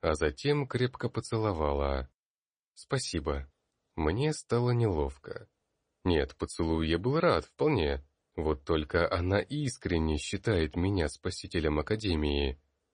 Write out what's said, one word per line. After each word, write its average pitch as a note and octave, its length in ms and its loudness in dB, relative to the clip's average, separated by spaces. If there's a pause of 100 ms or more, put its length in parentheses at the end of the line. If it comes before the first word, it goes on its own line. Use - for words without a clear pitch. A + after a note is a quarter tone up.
а E2 120 2
затем C3 540 0
крепко B2 420 -2
поцеловала. D2 1000 0 (640)
"Спасибо". D2 760 -4 (440)
Мне G2+ 380 0
стало B2 380 0
неловко. F2+ 800 -2 (560)
Нет, D#2 320 2
поцелую D#2+ 500 0
я E2 100 2
был B2+ 220 0
рад, C3+ 260 2
вполне. E2 600 0 (300)
Вот D#2 280 -2
только E2 480 0
она F#2 300 2
искренне F2+ 760 -2
считает F2 600 0
меня F2+ 320 0
спасителем D#2 720 -2
Академии, D2+ 760 0 (360)